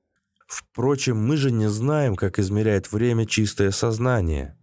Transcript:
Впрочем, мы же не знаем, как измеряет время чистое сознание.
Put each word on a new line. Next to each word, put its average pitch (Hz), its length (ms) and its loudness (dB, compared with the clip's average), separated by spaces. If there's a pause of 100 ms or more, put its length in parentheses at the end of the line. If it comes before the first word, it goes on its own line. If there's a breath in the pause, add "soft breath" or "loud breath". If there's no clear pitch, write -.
(460)
Впрочем, 131 720 -2
мы 117 200 0
же 139 140 0
не 110 180 0
знаем, 123 480 0
как 98 220 -2
измеряет 104 540 0
время 113 340 0
чистое 104 440 0
сознание. 107 920 0